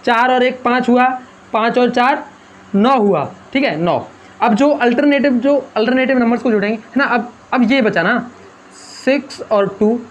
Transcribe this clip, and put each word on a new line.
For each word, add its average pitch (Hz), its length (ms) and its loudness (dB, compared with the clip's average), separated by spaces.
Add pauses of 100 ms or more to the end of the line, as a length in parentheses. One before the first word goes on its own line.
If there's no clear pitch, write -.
चार 240 280 2
और 254 100 2
एक 247 200 -2
पाँच 240 260 0
हुआ, 247 160 4 (480)
पाँच 226 240 0
और 247 140 2
चार 262 320 0 (520)
नौ 247 220 2
हुआ, 196 260 0 (300)
ठीक 277 100 0
है, 202 140 -2
नौ। 160 300 -2 (340)
अब 226 140 2
जो 277 160 4
alternative, 277 640 2
जो 262 220 2 (220)
alternative 254 400 0
numbers 240 240 0
को 254 100 0
जोड़ेंगे, 208 240 0
है - 220 -10
ना, 254 80 2
अब, 233 260 -2 (220)
अब 240 180 2
ये 277 100 2
बचा 180 220 0
ना, 226 280 -2 (720)
सिक्स 285 400 -2
और 202 240 0 (120)
टू 220 200 0 (120)